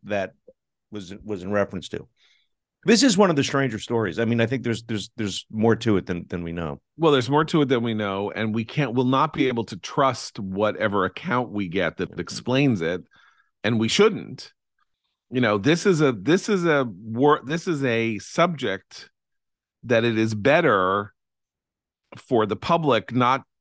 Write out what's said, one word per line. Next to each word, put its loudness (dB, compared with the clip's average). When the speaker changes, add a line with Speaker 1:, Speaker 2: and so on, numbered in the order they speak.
Speaker 1:
that -4
was, -12
was -8
in -6
reference -2
to. -10
This 6
is 4
one 6
of 2
the 2
stranger -2
stories. -4
I 2
mean, 2
I 4
think -4
there's, -4
there's, -6
there's -6
more 4
to 2
it -2
than, -6
than -8
we -8
know. -6
Speaker 2:
Well, 4
there's 2
more 2
to 2
it 0
than 0
we -2
know, -4
and -4
we -2
can't, -4
we'll 0
not 2
be 0
able -4
to -14
trust -2
whatever -2
account -2
we -4
get -2
that -6
Speaker 1:
Mm-hmm. -10
Speaker 2:
explains 0
it, -2
and 0
we 0
shouldn't. 0
You -2
know, 2
this 2
is 4
a, 4
this 2
is 0
a 2
wor-, 2
this -6
is -2
a 0
subject -4
that 2
it 2
is 2
better 2
for 0
the -2
public 0
not 0